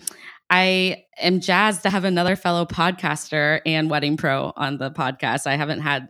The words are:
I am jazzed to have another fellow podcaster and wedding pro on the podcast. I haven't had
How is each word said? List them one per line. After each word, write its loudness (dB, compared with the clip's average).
I 2
am 2
jazzed 2
to 2
have 0
another 2
fellow 0
podcaster 0
and 0
wedding 0
pro 0
on -4
the -6
podcast. -4
I 0
haven't -4
had -2